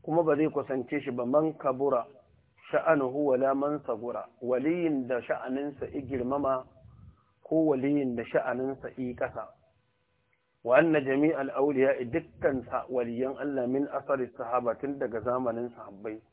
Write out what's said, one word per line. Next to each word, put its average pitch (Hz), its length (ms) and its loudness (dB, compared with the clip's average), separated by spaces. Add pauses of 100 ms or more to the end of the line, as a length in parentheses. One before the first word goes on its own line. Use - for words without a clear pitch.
kuma 165 200 2
ba 156 120 4
zai 151 140 4
kusance 135 520 -2
shi 131 100 -4
ba 120 140 -4
man 151 320 2
kabura 131 480 0 (680)
sha'anuhu 143 560 2
wala 135 280 4
man 143 300 0
sagura. 113 420 -6 (140)
Waliyin 135 680 0
da 123 140 -2
sha'aninsa 135 720 -4
i 143 80 -6
girmama 131 640 0 (800)
ko 160 220 2
waliyin 139 500 2
da 117 80 -4
sha'aninsa 131 760 -2
i 123 180 -6
ƙasa. 120 320 -6 (1120)
Wa 123 160 6
anna 156 240 6
jami'al 139 500 2
awliya, 135 540 2
dukkan 135 600 -2
sa-, 127 220 -6
waliyan 123 480 -2
Allah, 135 320 -4
min 135 200 0
asari 139 420 -2
sahaba, 120 460 -2
tun 139 220 -8
daga 117 220 -4
zamanin 120 500 -2
sahabbai 107 520 -12 (120)